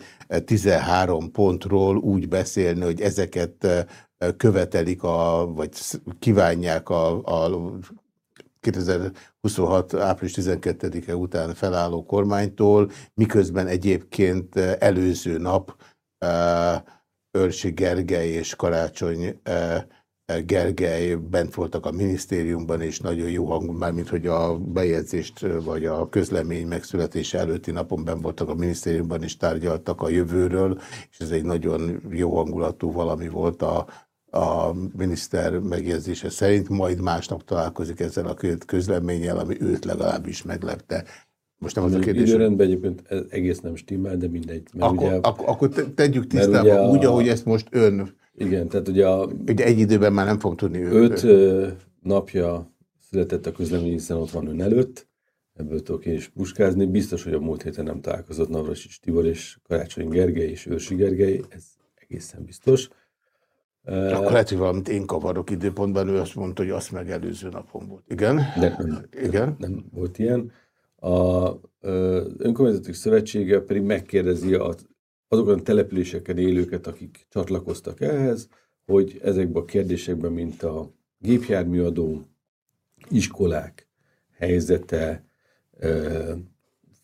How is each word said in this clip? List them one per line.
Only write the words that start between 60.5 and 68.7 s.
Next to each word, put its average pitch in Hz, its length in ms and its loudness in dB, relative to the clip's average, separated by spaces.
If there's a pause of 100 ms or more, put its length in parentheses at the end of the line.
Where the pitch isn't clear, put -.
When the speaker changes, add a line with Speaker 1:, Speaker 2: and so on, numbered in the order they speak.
Speaker 2:
Őrsi 85 300 -6
Gergely, 95 540 2
ez - 140 -20 (320)
egészen - 480 -16
biztos. - 460 0 (1000)
Ö, 95 240 -2
Speaker 1:
Akkor 98 180 2
lehet, 110 180 4
hogy 98 80 -2
valamit 92 320 0
én 101 160 -2
kavarok 90 440 -4
időpontban, 98 580 -2
ő 98 120 0
azt 87 160 -6
mondta, 95 260 -6
hogy 92 100 -2
azt 87 200 -8
megelőző 90 580 -8
napon 92 380 -14
volt. 98 200 -18
Igen? 107 280 2
Speaker 2:
De 87 420 0